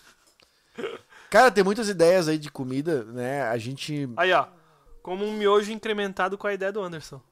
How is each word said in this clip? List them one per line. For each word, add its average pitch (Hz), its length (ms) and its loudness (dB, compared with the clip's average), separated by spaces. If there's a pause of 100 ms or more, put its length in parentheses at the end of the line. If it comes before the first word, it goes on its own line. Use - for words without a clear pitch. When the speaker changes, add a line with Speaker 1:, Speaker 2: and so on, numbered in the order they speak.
(1300)
Speaker 1:
Cara, 233 220 8
tem 202 100 4
muitas 208 260 0
ideias 170 380 4
aí 156 120 0
de 147 120 -12
comida, 135 540 -4
né? 123 440 -6
A 120 80 0
gente 135 600 -6
Speaker 2:
Aí, 180 160 2
ó. 156 160 2 (520)
Como 185 240 -8
um 214 80 -4
miojo 208 380 2
incrementado 202 680 -4
com 208 120 -8
a 202 60 -2
ideia 190 180 -4
do 208 100 -6
Anderson. 156 380 -12 (120)